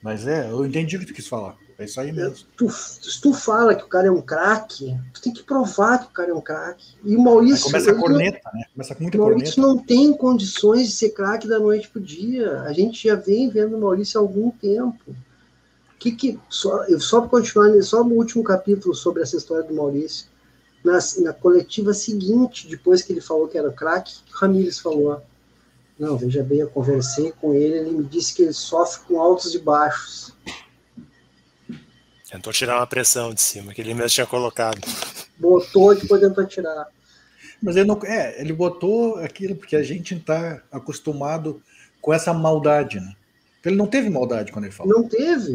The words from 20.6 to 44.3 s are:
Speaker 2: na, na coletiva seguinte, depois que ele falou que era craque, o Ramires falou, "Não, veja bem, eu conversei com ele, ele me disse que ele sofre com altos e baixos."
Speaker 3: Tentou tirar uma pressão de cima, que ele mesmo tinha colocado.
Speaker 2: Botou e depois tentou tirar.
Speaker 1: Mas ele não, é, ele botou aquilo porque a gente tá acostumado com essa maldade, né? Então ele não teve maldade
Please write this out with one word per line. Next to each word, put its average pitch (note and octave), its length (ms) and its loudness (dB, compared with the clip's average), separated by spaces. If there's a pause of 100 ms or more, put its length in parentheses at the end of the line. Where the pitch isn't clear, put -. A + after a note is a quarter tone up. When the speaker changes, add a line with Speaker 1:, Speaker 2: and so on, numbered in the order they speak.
Speaker 2:
na, F3 140 4 (240)
na D#3+ 100 0
coletiva G3 600 2
seguinte, G#3+ 760 -2
depois F3 340 2
que G3 100 -6
ele E3 80 -6
falou D#3+ 280 -2
que F3 80 -8
era D3 160 -2
craque, E3 420 -4 (180)
o - 40 -16
Ramires F#3+ 440 0
falou, D3 420 -2 (760)
"Não, D3 200 -4
veja B2+ 260 -2
bem, C#3+ 160 0
eu D3+ 100 -2
conversei C#3 600 -2
com D3+ 240 -2
ele, D3+ 240 2
ele D#3+ 140 -4
me D3+ 120 -4
disse D#3+ 300 -6
que F#3 80 4
ele D#3 100 2
sofre - 540 -2
com E3+ 140 0
altos F3+ 340 2
e E3+ 60 -4
baixos." - 720 -2 (2000)
Speaker 3:
Tentou F#2+ 240 -14
tirar A#2+ 260 -2
uma B2 80 0
pressão A#2+ 460 -2
de G#2+ 80 -4
cima, G2+ 340 -4
que - 60 -14
ele A2 140 -8
mesmo A#2+ 140 -4
tinha B2 180 0
colocado. A#2 540 -4 (580)
Speaker 2:
Botou F3+ 540 6
e G3+ 80 2
depois G3 200 4
tentou G3 260 2
tirar. D#3+ 420 -8 (760)
Speaker 1:
Mas F3+ 140 -2
ele G3 100 4
não, G#3 180 0
é, C#3+ 360 -6
ele D#3 120 -6
botou F#3 680 -2
aquilo F#3 360 -8
porque - 220 -4
a D3+ 60 2
gente E3+ 360 -8
tá D#3+ 420 -6 (120)
acostumado D3 880 -8 (380)
com D3+ 120 0
essa E3 220 0
maldade, D3+ 640 0
né? F#2 140 -14 (480)
Então F3 100 -4
ele G3 80 2
não G#3 80 2
teve A3+ 240 0
maldade A#2+ 400 -2